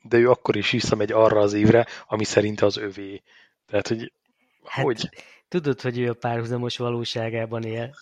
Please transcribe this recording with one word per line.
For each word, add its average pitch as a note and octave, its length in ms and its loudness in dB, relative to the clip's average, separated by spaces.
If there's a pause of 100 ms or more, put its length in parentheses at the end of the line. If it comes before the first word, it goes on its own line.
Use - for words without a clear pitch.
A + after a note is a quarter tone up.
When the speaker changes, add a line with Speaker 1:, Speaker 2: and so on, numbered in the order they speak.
Speaker 1:
de A#2 160 0
ő A#2+ 120 6
akkor B2 260 2
is G#2 160 -2
visszamegy G#2+ 400 0
arra A2 280 4
az G#2 140 2
ívre, A2 320 6 (220)
ami A2 160 -2
szerinte G#2+ 420 2
az G2+ 120 0
övé. G2+ 440 -10 (440)
Tehát, G#2 220 -4
hogy A2+ 260 -6 (520)
Speaker 2:
Hát, C3+ 200 -4
Speaker 1:
hogy? A#2+ 240 -4 (380)
Speaker 2:
tudod, D3 340 -2
hogy B2 180 -4
ő A#2+ 100 0
a A#2 40 -2
párhuzamos A#2 640 -4
valóságában A#2 840 -6
él. A#2 380 -8